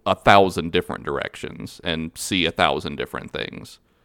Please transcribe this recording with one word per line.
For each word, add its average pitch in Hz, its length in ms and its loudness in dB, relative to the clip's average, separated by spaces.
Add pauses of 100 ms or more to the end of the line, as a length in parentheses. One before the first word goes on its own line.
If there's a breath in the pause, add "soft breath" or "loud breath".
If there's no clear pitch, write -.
a 95 100 2
thousand 92 580 4
different - 320 -4
directions - 760 -8
and 80 320 -4
see 92 320 0
a 80 60 2
thousand 76 460 0
different - 340 -8
things. - 480 -10 (260)